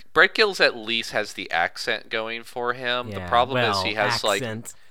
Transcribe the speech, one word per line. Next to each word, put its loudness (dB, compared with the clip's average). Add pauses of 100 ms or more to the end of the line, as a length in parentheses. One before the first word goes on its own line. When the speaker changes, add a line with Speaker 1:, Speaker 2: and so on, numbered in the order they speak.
(120)
Speaker 1:
Brett 4
Gills 2
at 6
least -4
has -2
the -10
accent -2
going -4
for -4
him. -4
The -8
Speaker 2:
Yeah, -8
Speaker 1:
problem 4
is 2
Speaker 2:
well, 0
Speaker 1:
he -2
has, 0
like, 2
Speaker 2:
accent -8 (160)